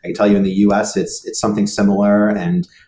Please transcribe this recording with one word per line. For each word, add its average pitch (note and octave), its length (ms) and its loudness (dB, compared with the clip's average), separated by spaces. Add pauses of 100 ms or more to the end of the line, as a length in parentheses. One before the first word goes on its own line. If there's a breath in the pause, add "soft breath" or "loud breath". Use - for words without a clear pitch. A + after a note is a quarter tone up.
I - 40 -14
can - 80 -6
tell G#2 120 0
you G2+ 120 4
in G2 60 2
the F#2+ 80 0
U G2+ 200 4
S, G#2+ 240 -2
it's, - 300 -6
it's - 120 -10
something G#2 280 -2
similar. G#2 640 2
And, F2+ 360 -2 (220 soft breath)